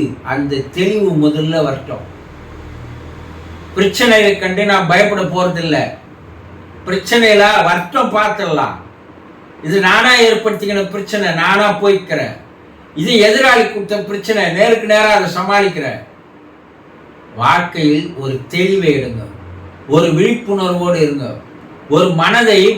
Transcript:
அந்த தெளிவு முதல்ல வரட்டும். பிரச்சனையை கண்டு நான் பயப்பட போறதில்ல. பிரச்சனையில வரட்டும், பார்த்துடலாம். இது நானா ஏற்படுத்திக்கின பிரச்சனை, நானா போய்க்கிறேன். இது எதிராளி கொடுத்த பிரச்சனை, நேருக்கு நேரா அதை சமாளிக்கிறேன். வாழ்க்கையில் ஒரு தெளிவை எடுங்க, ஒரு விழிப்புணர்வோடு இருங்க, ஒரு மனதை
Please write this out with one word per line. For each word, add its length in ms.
அந்த 260
தெளிவு 340
முதல்ல 440
வரட்டும். 380
பிரச்சனையை 600
கண்டு 340
நான் 220
பயப்பட 300
போறதில்ல. 400
பிரச்சனையில 560
வரட்டும், 480
பார்த்துடலாம். 600
இது 100
நானா 200
ஏற்படுத்திக்கின 540
பிரச்சனை, 340
நானா 260
போய்க்கிறேன். 520
இது 100
எதிராளி 380
கொடுத்த 300
பிரச்சனை, 340
நேருக்கு 360
நேரா 240
அதை 100
சமாளிக்கிறேன். 640
வாழ்க்கையில் 680
ஒரு 120
தெளிவை 440
எடுங்க, 260
ஒரு 120
விழிப்புணர்வோடு 880
இருங்க, 220
ஒரு 120
மனதை 380